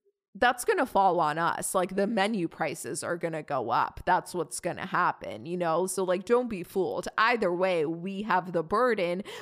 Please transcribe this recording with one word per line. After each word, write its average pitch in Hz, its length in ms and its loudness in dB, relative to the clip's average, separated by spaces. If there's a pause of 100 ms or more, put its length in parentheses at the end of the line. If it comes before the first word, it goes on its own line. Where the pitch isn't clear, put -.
(380)
that's 254 280 2
gonna 359 200 2
fall 190 360 4
on 151 160 2
us. - 360 0
Like, 185 220 0
the 202 120 2
menu 202 420 0
prices 156 560 -6
are 147 100 -2
gonna 165 260 -4
go 131 280 -2
up. 131 340 0
That's 175 320 2
what's 156 240 -6
gonna 160 260 -6
happen, 160 600 -2
you 170 100 -6
know? 175 320 0
So, 190 160 -2
like, 185 220 0
don't 240 240 2
be 190 120 -6
fooled. 170 460 -4 (100)
Either 220 360 2
way, 175 320 2
we 180 380 -6
have 185 280 0
the 170 100 0
burden, 202 600 0 (180)